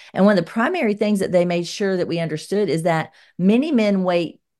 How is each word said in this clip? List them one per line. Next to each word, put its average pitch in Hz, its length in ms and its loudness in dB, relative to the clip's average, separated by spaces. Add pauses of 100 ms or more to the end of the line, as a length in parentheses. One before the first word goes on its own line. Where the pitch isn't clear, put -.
(140)
And 185 100 4
one 208 140 6
of 170 40 2
the 165 80 -12
primary 247 440 -2
things 208 240 0
that - 120 -2
they 175 140 4
made 175 220 -2
sure 190 320 -2
that 165 100 -4
we 165 120 -4
understood 165 500 -4
is 160 140 -2
that 160 280 -2 (260)
many 226 320 2
men 208 320 2
wait 175 380 -2 (200)